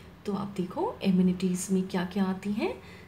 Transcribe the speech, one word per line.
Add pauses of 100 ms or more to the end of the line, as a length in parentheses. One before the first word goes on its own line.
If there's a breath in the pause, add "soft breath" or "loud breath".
(260 loud breath)
तो
आप
देखो
एमेनिटीज
में
क्या
क्या
आती
हैं, (260 loud breath)